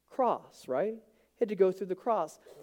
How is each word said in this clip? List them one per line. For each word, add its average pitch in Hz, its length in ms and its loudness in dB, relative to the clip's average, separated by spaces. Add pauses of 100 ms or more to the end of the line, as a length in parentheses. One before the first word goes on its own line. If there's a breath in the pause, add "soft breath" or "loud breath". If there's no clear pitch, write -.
cross, - 600 -4
right? 185 260 -4
He - 440 -20
had 214 100 4
to 208 60 -4
go 185 160 4
through 185 160 -2
the 180 80 -4
cross. 190 440 -4 (240 loud breath)